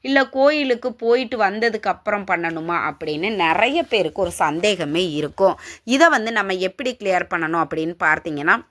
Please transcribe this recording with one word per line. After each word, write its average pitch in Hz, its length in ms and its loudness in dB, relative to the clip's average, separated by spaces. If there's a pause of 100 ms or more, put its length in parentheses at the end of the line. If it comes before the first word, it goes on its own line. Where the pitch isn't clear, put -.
இல்ல 269 280 2
கோயிலுக்கு 269 640 2
போயிட்டு 233 460 0
வந்ததுக்கு 214 440 0
அப்புறம் 202 480 -4
பண்ணணுமா 170 480 -2
அப்படின்னு 151 560 -4
நிறைய 196 480 2
பேருக்கு 196 400 -2
ஒரு 175 80 -2
சந்தேகமே 170 800 0
இருக்கும். 151 480 0 (260)
இதை 277 240 4
வந்து 233 240 0
நம்ம 196 200 -2
எப்படி 185 480 -4
கிளியர் 185 340 0
பண்ணணும் 165 300 0
அப்படின்னு 160 300 -4 (100)
பார்த்தீங்கன்னா 156 520 2 (140)